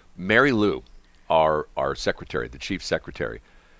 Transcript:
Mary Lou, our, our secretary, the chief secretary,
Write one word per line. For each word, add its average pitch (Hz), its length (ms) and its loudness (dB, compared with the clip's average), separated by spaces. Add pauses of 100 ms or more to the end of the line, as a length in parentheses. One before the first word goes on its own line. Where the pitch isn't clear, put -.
(160)
Mary 113 360 4
Lou, 104 300 2 (480)
our, 78 460 4
our 69 180 -2
secretary, - 540 -4
the 60 100 -16
chief - 260 -8
secretary, 62 560 -6 (400)